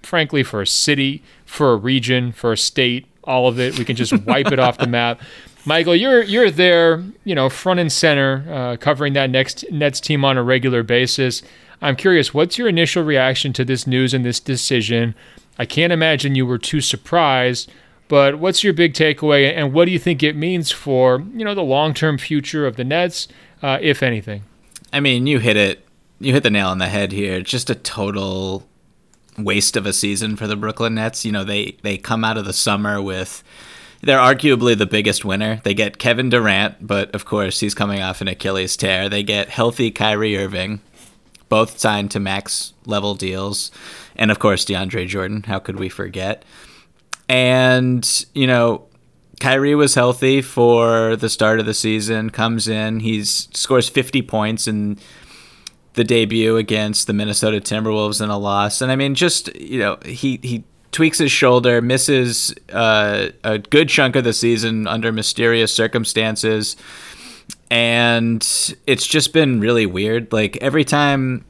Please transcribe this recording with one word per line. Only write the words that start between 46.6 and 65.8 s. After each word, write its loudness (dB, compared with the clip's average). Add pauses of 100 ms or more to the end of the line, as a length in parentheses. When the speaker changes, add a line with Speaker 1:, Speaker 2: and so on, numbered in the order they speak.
Speaker 2:
And, 2
you 0
know, 2 (540)
Kyrie 2
was 4
healthy 2
for 2
the -2
start 2
of -2
the -4
season, -2
comes -2
in, -4
he's -4
scores 0
fifty -2
points -4
in -4 (960)
the 0
debut 2
against -2
the -2
Minnesota -2
Timberwolves -2
in -2
a -2
loss. 0
And 0
I 2
mean, 0
just, 0
you -8
know, 0
he, -4
he -6 (260)
tweaks 0
his 2
shoulder, 4
misses, 0 (200)
uh, 2 (160)
a -2
good 4
chunk 2
of 2
the 2
season 0
under -2
mysterious 0
circumstances. -2 (960)